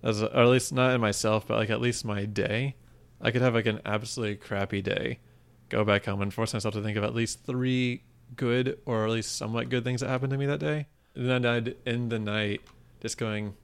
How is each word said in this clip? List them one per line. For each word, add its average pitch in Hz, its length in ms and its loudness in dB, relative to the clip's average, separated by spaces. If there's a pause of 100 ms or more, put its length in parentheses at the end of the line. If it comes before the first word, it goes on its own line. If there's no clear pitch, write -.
As, 110 200 0
or 110 100 -2
at 123 140 6
least 127 240 4
not 127 220 2
in 120 80 2
myself, 107 460 2
but, 110 100 0
like, 110 120 0
at 113 120 0
least 120 240 0
my 101 200 -2
day. 107 500 -2 (440)
I - 120 0
could 120 100 2
have, 123 140 4
like, 113 100 2
an 110 200 0
absolutely 107 520 -4
crappy 98 440 -2
day, 98 380 -2 (480)
go 110 160 2
back 101 220 4
home 98 160 -2
and 101 120 -2
force 113 200 -2
myself 107 220 -2
to 104 60 -2
think 104 160 -2
of 101 60 0
at 117 100 -2
least 117 320 -4
three 127 580 0 (340)
good 127 480 0
or 110 200 0
at 110 60 0
least 113 240 -2
somewhat 117 340 -4
good 123 140 0
things 123 180 -2
that 131 60 -4
happened 131 240 0
to 135 60 0
me 139 80 0
that 147 140 0
day. 151 280 -2 (280)
And 127 140 -2
then 127 160 2
I'd 120 300 2 (100)
end 117 260 0
the 113 80 -2
night 104 420 -2 (400)
just - 160 -6
going 104 460 -4